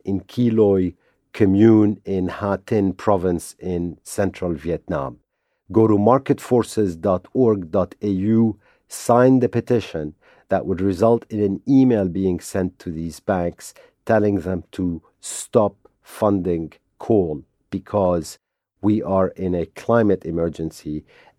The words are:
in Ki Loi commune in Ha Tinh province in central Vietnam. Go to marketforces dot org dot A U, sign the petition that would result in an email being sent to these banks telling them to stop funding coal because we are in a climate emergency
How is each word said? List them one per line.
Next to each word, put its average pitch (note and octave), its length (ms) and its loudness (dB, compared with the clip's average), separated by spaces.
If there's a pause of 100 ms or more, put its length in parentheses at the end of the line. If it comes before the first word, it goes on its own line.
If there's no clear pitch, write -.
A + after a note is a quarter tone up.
in G2 180 -4
Ki A#2+ 300 -2
Loi G2 420 2 (380)
commune G#2 720 4
in F#2 240 -4
Ha G2 380 -4
Tinh G2 260 0
province F#2 680 -2
in F2 440 -6
central F#2 500 -4
Vietnam. D2+ 680 -8 (520)
Go A2 160 4
to G#2+ 60 4
marketforces A2 1040 0
dot F2+ 340 -2
org G#2 380 0
dot F#2 300 -2
A G#2+ 80 -4
U, A2 500 0 (300)
sign B2+ 500 4
the A#2+ 80 0
petition G#2 680 -4 (340)
that F#2+ 160 -2
would F2+ 160 -4
result G2+ 480 0
in G#2+ 100 -6
an G2 280 -2
email B2+ 420 4
being F2+ 300 -2
sent F#2 400 -6
to F2+ 120 -12
these D#2+ 280 -10
banks F2 540 -4 (320)
telling G#2 360 2
them F2+ 300 -6
to F2 300 -6 (200)
stop - 540 -2 (260)
funding F2+ 720 -2 (240)
coal E2+ 460 0 (260)
because F2+ 680 -4 (420)
we G#2 220 0
are F#2+ 260 0
in F#2 240 -6
a E2+ 140 -4
climate A2+ 580 0
emergency D#2+ 800 -6 (340)